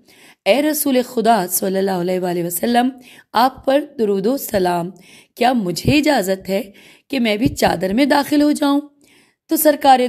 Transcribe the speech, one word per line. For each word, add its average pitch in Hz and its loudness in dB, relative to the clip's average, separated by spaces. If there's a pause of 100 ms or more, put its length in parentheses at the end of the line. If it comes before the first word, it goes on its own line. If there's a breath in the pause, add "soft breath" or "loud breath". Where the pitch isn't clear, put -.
(440 soft breath)
اے 233 2
رسول 294 0
خدا 214 0
صلی 190 -4
اللہ 190 -2
علیہ 185 -2
وآلہ 175 -4
وسلم، 240 0 (440 loud breath)
آپ 240 0
پر 269 2 (180)
درود 202 0
و 262 0
سلام، 180 -2 (460 loud breath)
کیا 247 0
مجھے 226 0
اجازت 196 -2
ہے 190 -2 (460 soft breath)
کہ 269 -4
میں 220 0
بھی 220 0
چادر 185 0
میں 247 2
داخل 294 2
ہو 294 2
جاؤں؟ 285 0 (680 soft breath)
تو 330 0
سرکار 294 4